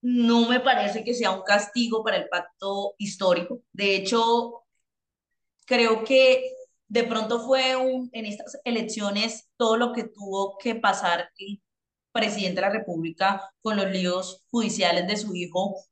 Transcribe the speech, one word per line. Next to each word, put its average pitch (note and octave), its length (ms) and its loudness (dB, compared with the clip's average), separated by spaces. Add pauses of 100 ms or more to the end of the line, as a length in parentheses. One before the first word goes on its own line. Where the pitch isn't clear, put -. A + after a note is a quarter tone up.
no A#3 480 4
me B3 100 4
parece - 440 2
que A#3+ 100 -2
sea G3+ 180 0
un F#3+ 120 -6
castigo A3 600 2
para G3+ 140 0
el - 120 -4
pacto G3 720 -6
histórico. G3 600 0 (120)
De G3 220 2
hecho, A#3 680 0 (1000)
creo A3+ 380 2
que C4 500 4 (340)
de A#3 180 0
pronto A#3 400 -4
fue C4 300 2
un, B3+ 380 -2
en A3 120 -8
estas - 400 -10
elecciones A3 920 -4
todo A#3+ 200 4
lo A#3+ 160 0
que A#3 120 -4
tuvo G3 520 -6
que A3+ 180 -4
pasar F#3+ 640 0
el G3+ 240 -14 (500)
presidente G3+ 440 -2
de F#3 120 -2
la - 60 2
República F#3+ 760 -2 (100)
con G#3+ 160 -2
los F#3+ 140 0
líos F#3 600 -4
judiciales F#3 560 0
de G#3 100 -2
su G#3 180 -6
hijo F3+ 400 -4 (160)